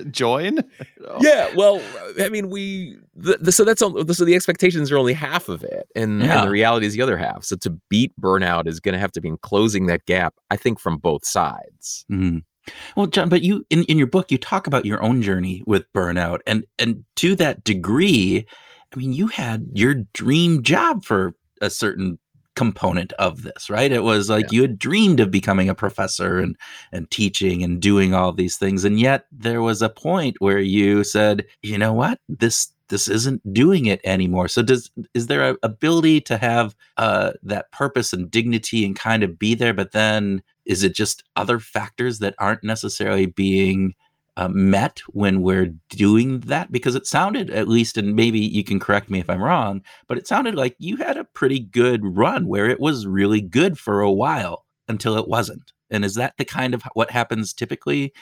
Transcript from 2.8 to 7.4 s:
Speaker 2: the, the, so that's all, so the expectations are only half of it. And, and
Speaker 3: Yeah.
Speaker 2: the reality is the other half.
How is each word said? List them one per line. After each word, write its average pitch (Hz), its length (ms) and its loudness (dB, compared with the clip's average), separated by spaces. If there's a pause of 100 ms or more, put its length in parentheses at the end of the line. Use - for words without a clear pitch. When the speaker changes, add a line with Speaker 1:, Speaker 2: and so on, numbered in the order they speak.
Speaker 2:
the, 165 260 2
the, 170 100 2
so 214 140 6
that's 220 160 2
all, 170 320 0
so 175 100 2
the 170 120 6
expectations 170 560 0
are 143 60 4
only 127 160 4
half 147 360 -6
of 85 140 -8
it. - 320 -10
And, 107 260 -2
and 131 100 2
Speaker 3:
Yeah. 131 140 4
Speaker 2:
the 98 60 0
reality 110 340 2
is 104 80 -2
the 110 80 -2
other 123 160 0
half. 60 260 -6